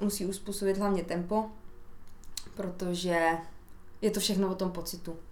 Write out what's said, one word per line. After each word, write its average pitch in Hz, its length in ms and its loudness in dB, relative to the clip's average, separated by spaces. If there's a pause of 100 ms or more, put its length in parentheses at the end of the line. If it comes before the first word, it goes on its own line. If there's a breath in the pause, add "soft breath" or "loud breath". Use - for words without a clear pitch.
musí 202 240 2
uspůsobit 196 520 0
hlavně 196 260 4
tempo, 175 420 2 (1120)
protože 175 800 4 (640)
je 208 100 4
to 202 80 0
všechno 196 320 4
o 185 40 0
tom 185 160 0
pocitu. 170 440 -6 (160)